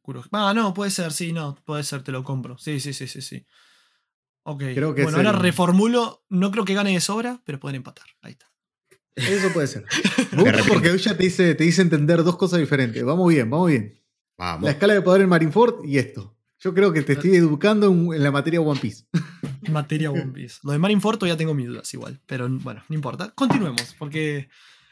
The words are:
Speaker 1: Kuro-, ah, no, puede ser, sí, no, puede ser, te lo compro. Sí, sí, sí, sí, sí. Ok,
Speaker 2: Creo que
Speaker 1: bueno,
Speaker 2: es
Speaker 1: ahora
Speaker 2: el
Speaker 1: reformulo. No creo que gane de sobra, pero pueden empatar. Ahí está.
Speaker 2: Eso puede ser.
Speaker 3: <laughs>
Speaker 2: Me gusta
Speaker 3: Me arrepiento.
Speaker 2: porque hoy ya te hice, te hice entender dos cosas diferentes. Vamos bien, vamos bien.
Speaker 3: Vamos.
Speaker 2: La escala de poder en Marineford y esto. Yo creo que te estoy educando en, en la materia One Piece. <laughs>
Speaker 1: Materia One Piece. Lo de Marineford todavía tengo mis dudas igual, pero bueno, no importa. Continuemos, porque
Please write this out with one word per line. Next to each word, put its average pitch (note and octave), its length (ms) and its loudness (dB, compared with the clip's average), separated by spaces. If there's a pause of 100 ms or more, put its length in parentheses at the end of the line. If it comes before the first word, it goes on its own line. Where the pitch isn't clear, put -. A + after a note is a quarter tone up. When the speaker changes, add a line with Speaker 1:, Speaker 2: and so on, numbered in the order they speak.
Speaker 1:
Kuro-, B2 300 -14
ah, G3+ 220 0
no, G#3+ 200 0
puede G3+ 160 -4
ser, E3+ 220 -4
sí, E3+ 200 -6
no, D3+ 220 -6 (100)
puede D3 200 -8
ser, C#3 180 -8
te C3+ 100 -10
lo C3 100 -8
compro. B2+ 360 -8
Sí, D3 220 -6
sí, C#3 120 -8
sí, C3 140 -10
sí, C3+ 160 -14
sí. - 240 -14 (1000)
Ok, D3 140 -10 (160)
Speaker 2:
Creo C#3+ 180 -2
que C3+ 120 0
Speaker 1:
bueno, D3+ 160 0
Speaker 2:
es F#3+ 60 4
Speaker 1:
ahora G3+ 120 2
Speaker 2:
el F3 60 0
Speaker 1:
reformulo. G3 840 2
No F#3+ 220 0
creo G#3 140 -2
que F#3+ 100 -2
gane G3+ 180 0
de F3 80 0
sobra, A#3 440 -6
pero C#3+ 160 -10
pueden C#3 160 -8
empatar. - 300 -16 (160)
Ahí - 100 -20
está. - 180 -20 (640)
Speaker 2:
Eso F#3 380 -2
puede D3+ 160 0
ser. - 160 -10
Speaker 3:
<laughs> - 480 -2
Speaker 2:
Me C3 60 0
gusta E3+ 40 6
Speaker 3:
Me A3 60 6
arrepiento. G3 240 4
Speaker 2:
porque E3+ 180 4
hoy F#3 80 2
ya G3 180 0
te F3+ 100 2
hice, F3 280 4
te D#3 100 0
hice E3 180 4
entender E3 420 4
dos E3+ 120 2
cosas F3 220 0
diferentes. B2+ 460 0
Vamos E3+ 280 2
bien, B2+ 160 4
vamos E3 220 2
bien. G#2+ 300 -2 (360)
Speaker 3:
Vamos. F2 280 -6
Speaker 2:
La D3+ 80 0
escala G#3 220 2
de G3+ 80 2
poder F#3 200 6
en F#3+ 60 4
Marineford F3+ 560 4
y C#3 140 0
esto. - 380 -6 (220)
Yo F#3 160 -6
creo G3 180 4
que D#3 100 0
te C#3 100 0
estoy F3 240 4
educando F#3 500 4
en, F3 280 4
en D3+ 100 0
la C#3+ 80 2
materia D#3+ 280 0
One D3 200 0
Piece. - 320 -8
<laughs> - 580 -6
Speaker 1:
Materia D#3 400 -2
One C3+ 220 -4
Piece. C3 320 -16
Lo C#3 80 -4
de C#3+ 60 0
Marineford G#3 400 2
todavía F3 180 -2
tengo D#3+ 180 -2
mis B2 140 -4
dudas A#2+ 260 -12
igual, B2 320 -12
pero B2 220 -6
bueno, B2+ 400 -8
no D#3 80 -6
importa. D3+ 400 -8
Continuemos, G3 600 -4
porque D3 520 -8 (440)